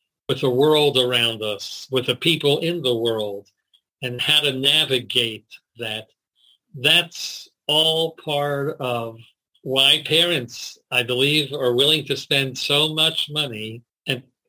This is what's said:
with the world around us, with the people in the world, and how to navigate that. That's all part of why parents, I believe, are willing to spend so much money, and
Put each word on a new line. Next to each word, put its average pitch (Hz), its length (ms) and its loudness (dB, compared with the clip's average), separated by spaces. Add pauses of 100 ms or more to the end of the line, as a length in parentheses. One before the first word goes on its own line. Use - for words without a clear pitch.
(280)
with 139 120 -2
the 131 100 2
world 147 460 4
around 117 460 0
us, - 480 -8
with 131 160 -2
the 120 100 -2
people 160 440 2
in 165 220 -4
the 127 120 0
world, 107 540 -4 (540)
and 123 180 -6
how 151 200 2
to 143 120 0
navigate 131 920 0 (320)
that. 110 280 -8 (680)
That's 160 760 -2 (180)
all 160 460 0 (120)
part 143 560 -2
of 117 380 -6 (440)
why 139 420 4
parents, 156 760 -2 (120)
I 123 120 0
believe, 135 500 0
are 131 220 0
willing 143 320 4
to 135 100 -2
spend 135 400 -2
so 151 380 0
much 156 360 -2
money, 117 520 -6 (240)
and 131 160 -2 (260)